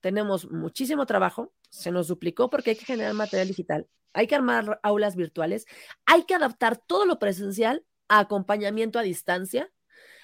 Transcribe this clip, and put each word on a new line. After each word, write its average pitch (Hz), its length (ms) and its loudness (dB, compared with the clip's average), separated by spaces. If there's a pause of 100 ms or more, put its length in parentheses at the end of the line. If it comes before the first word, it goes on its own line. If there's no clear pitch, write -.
tenemos 196 500 -2
muchísimo 247 560 -4
trabajo, 196 460 0 (180)
se - 200 -8
nos 175 180 0
duplicó 175 420 -2
porque 285 200 0
hay 220 60 0
que 220 80 -20
generar 220 300 -4
material 202 340 -2
digital, 165 380 -4 (260)
hay 208 140 -4
que 294 80 0
armar 233 480 0
aulas 208 340 0
virtuales, 170 500 -4 (380)
hay 339 200 8
que 370 100 0
adaptar 240 420 0
todo 381 300 0
lo 349 120 2
presencial 202 680 0 (240)
a 214 100 8
acompañamiento 208 800 0
a 233 40 0
distancia, 190 680 -2 (520)